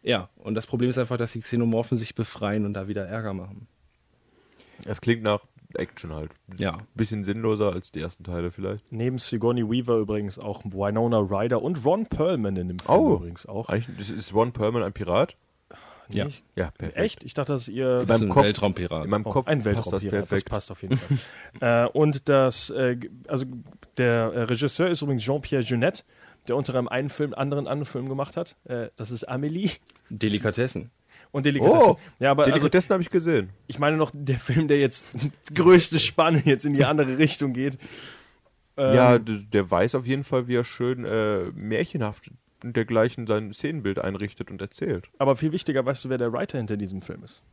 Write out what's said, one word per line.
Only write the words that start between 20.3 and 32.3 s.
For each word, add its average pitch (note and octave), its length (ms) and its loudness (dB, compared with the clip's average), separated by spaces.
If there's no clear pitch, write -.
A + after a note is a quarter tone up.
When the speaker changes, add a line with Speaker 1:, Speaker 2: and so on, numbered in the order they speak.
Speaker 3:
passt G#2 200 -6
auf - 120 -14
jeden G2+ 160 0
Fall. C3 200 0
<laughs> A#2+ 260 4
Äh, - 20 -2
und D3 400 2
das, C3+ 420 4
äh, B2 260 0
g-, B2 120 -10
also C3+ 200 -4
der, A#2 380 2
äh, A#2+ 80 -2
Regisseur B2+ 480 0
ist E3 100 0
übrigens C3+ 240 -2
Jean-Pierre C3+ 400 0
Jeunet, B2 400 -2
der B2 100 -2
unter C3+ 160 -2
anderem B2+ 160 -2
einen C3+ 200 -4
Film, C#3 260 -4
anderen, C#3+ 320 -4
anderen C#3+ 200 -4
Film C3 240 -8
gemacht C3+ 260 -6
hat. E3+ 180 -8
Äh, A#2 320 -8
das A2 140 -10
ist A#2 180 -8
Amélie. D3 420 -2
Speaker 1:
Delikatessen. G#2+ 800 -2
Speaker 3:
Und C#3+ 160 -2
Delikatessen. D#3 480 8
Speaker 2:
Oh, - 40 -4
Speaker 3:
Ja, C3+ 120 4